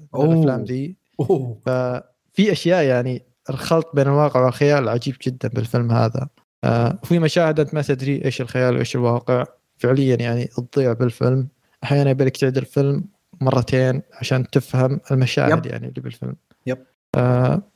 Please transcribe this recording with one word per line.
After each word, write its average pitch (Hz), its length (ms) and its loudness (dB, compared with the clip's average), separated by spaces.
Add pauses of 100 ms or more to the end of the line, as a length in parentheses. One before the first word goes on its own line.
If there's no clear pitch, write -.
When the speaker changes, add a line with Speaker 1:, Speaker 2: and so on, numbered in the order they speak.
(160)
Speaker 1:
أوه. 139 120 2
Speaker 2:
بالأفلام 160 360 2
ذي. 131 320 -8 (240)
Speaker 1:
أوه. 131 460 -2
Speaker 2:
ففي 127 880 -2
أشياء، 170 320 2
يعني 127 420 0 (240)
الخلط 160 440 -2
بين 139 140 2
الواقع 139 380 2
والخيال 143 440 2
عجيب 120 340 -4
جدًا 127 240 -6
بالفيلم 117 440 -2
هذا. 117 360 0 (360)
آه، 120 400 0
وفي 170 160 2
مشاهد 160 400 2
أنت 147 140 -2
ما 151 80 -2
تدري 139 440 -2
إيش 131 160 -4
الخيال 127 340 0
وإيش 127 200 -2
الواقع، 123 500 0 (320)
فعليًا 131 380 2
يعني 120 300 -2
تضيع 123 480 -2
بالفيلم. 127 540 0 (360)
أحيانًا 143 260 2
يبيلك 131 280 0
تعيد 131 200 0
الفيلم 139 480 -2 (360)
مرتين 131 600 0 (120)
عشان - 360 -2
تفهم 131 500 0 (120)
المشاهد 135 540 0
Speaker 1:
يب. - 60 -10
Speaker 2:
يعني 120 160 -10
اللي 131 140 -12
بالفيلم. 123 340 -12 (320)
Speaker 1:
يب. 127 180 -6 (300)
Speaker 2:
آه، 127 460 2 (140)